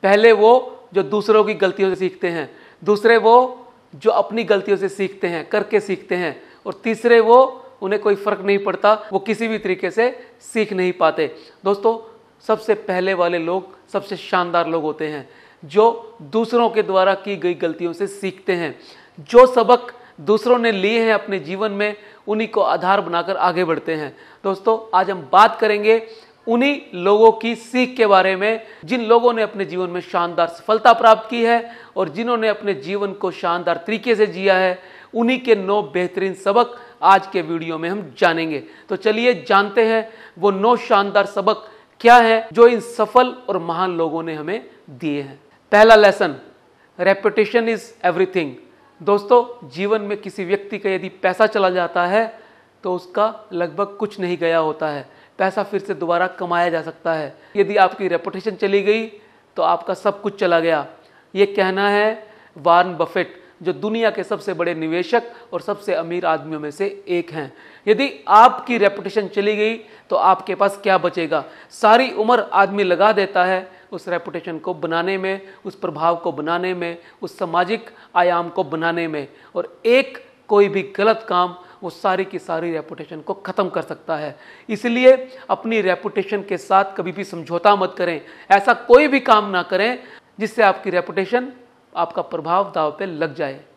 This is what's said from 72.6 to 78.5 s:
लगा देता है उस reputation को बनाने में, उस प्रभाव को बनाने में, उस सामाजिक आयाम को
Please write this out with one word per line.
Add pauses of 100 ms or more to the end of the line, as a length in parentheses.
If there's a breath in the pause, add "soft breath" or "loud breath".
लगा
देता
है (240 loud breath)
उस
reputation
को
बनाने
में, (240 loud breath)
उस
प्रभाव
को
बनाने
में, (260 soft breath)
उस
सामाजिक (260 loud breath)
आयाम
को